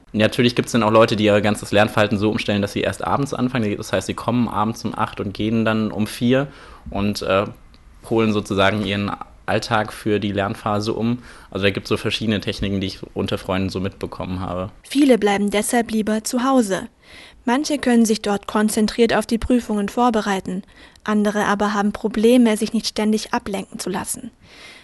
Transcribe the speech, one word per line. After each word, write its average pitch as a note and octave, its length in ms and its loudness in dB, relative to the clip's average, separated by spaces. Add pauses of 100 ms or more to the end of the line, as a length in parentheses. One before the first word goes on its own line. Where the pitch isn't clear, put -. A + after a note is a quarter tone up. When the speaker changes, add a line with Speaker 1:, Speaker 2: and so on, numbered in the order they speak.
(140)
Speaker 1:
Natürlich A2+ 400 2
gibt's - 180 -2
dann A#2+ 100 2
auch G#2 80 2
Leute, A2+ 260 6
die G#2 80 2
ihr G#2 180 6
ganzes G#2 300 -2
Lernverhalten G#2 440 2
so G#2 140 0
umstellen, G#2 320 -2
dass G2+ 100 -4
sie - 80 -4
erst F#2+ 240 -2
abends C3+ 300 -2
anfangen. B2 420 -2
Das - 160 -10
heißt, F#2 140 0
sie G2+ 80 -2
kommen A#2+ 340 0
abends G#2+ 340 -2
um A2+ 160 -6
acht G#2+ 220 -4
und G2+ 140 -6
gehen A2 320 0
dann A2 240 0
um G#2+ 160 -2
vier C3 420 0 (400)
und, G2+ 320 -2
äh, G2 240 2 (640)
holen A2+ 240 2
sozusagen G2+ 500 2
ihren G2+ 280 -2 (340)
Alltag A2 480 0
für G#2 260 -2
die G2+ 140 -2
Lernphase G#2 600 -2
um. A#2 240 -2 (320)
Also G2 140 -2
da G2+ 60 2
gibt's G2 200 -4
so G#2+ 80 0
verschiedene G#2+ 420 -2
Techniken, G2 400 -4
die F#2+ 60 -2
ich - 140 -10 (120)
unter G2 240 -4
Freunden F#2+ 320 -2
so F#2 120 -6
mitbekommen F#2 600 -8
habe. F#2 300 -6 (120)
Speaker 2:
Viele C4+ 360 4
bleiben G3+ 320 0
deshalb A#3+ 400 0
lieber G#3+ 340 -2
zu A#3+ 200 -2
Hause. A#3 440 2 (560)
Manche C#4 340 0
können A#3+ 260 4
sich G#3+ 160 2
dort G3+ 260 -4
konzentriert G#3+ 680 2
auf A3 120 2
die A#3 120 0
Prüfungen A3 500 0
vorbereiten, G#3 760 0 (420)
andere G#3 420 2
aber G#3 260 0
haben G#3 200 0
Probleme, A3+ 680 4
sich G#3+ 160 -2
nicht A3 120 -2
ständig G#3+ 460 -2
ablenken G#3+ 460 -6
zu - 100 -8
lassen. G3+ 420 -6 (540)